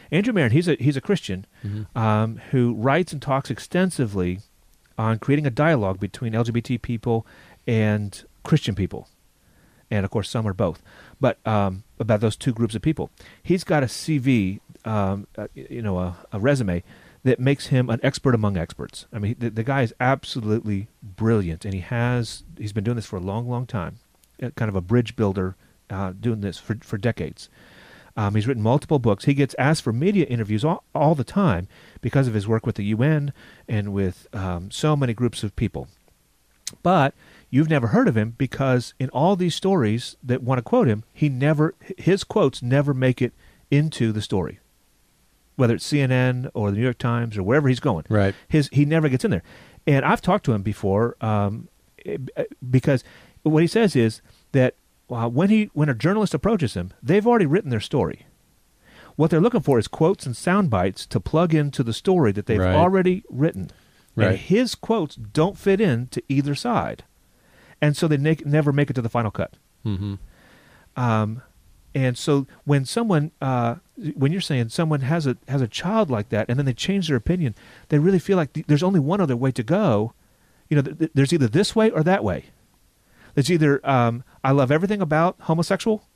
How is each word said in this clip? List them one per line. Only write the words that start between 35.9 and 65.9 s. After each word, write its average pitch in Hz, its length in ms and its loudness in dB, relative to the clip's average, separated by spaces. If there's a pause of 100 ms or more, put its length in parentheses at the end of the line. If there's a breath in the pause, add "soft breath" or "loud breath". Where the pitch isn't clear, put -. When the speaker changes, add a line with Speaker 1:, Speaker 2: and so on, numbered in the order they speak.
Speaker 1:
But 180 320 2 (360 soft breath)
you've 156 200 2
never 135 180 2
heard 233 200 4
of 117 100 2
him 110 200 0
because 131 640 -2
in 127 100 -4
all 165 260 2
these 175 200 -2
stories 120 680 0
that 123 200 -2
wanna 123 200 0
quote 240 240 2
him, 110 160 0 (100)
he 151 160 0
never, 147 460 0 (220)
his 190 260 0
quotes - 380 0
never 139 320 2
make 127 280 0
it 120 100 0 (380 soft breath)
into 139 420 2
the 104 100 -2
story, 95 380 -4 (960)
whether 117 200 2
it's - 100 -6
C 147 160 0
N 127 100 0
N 127 440 0
or 104 160 0
the 101 60 -2
New 113 60 0
York 127 140 -2
Times 117 400 -2
or 95 60 -2
wherever 135 240 2
he's 127 120 2
going. 92 300 -2
Speaker 2:
Right. 98 240 2 (140 loud breath)
Speaker 1:
His, 151 240 2
he 143 140 4
never 156 220 2
gets 131 160 0
in 226 80 2
there. 90 120 -2 (420 loud breath)
And 135 180 4
I've 190 180 2
talked 196 240 0
to 131 80 2
him 101 100 -2
before, 104 580 0
um, 107 460 -2 (380)
eh, 147 120 -6 (180)
eh, - 100 -4 (240)
because 131 340 2 (400 loud breath)
what 156 180 4
he 170 60 4
says 220 280 2
is 113 260 2 (300 soft breath)
that, 127 240 2 (360)
uh, 117 160 -4
when 143 220 2
he, 214 240 2
when 147 160 2
a 135 40 2
journalist 185 400 0
approaches 165 400 0
him, 90 180 -6 (120)
they've 196 240 2
already 233 180 4
written 151 240 0
their 113 120 0
story. - 440 -4 (880 loud breath)
What 156 140 4
they're 156 120 4
looking 233 200 2
for 135 160 4
is 107 100 2
quotes - 380 0
and 123 100 -6
sound 180 360 2
bites 95 360 0
to - 120 -2
plug 160 340 0
into 143 300 2
the 117 100 -4
story 170 380 2
that 101 160 -4
they've 107 120 2
Speaker 2:
Right. 92 140 4
Speaker 1:
already 185 560 4
written. 123 400 -2 (460 soft breath)
Speaker 2:
Right. 110 140 2
Speaker 1:
And 92 80 2
his 226 380 0
quotes 208 400 -4
don't 151 420 -2
fit 196 240 2
in 127 260 0